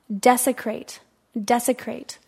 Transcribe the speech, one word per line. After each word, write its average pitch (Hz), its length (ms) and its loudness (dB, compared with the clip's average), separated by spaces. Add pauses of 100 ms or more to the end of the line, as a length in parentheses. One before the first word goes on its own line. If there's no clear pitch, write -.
(200)
Desecrate. 247 800 2 (340)
Desecrate. 240 960 -2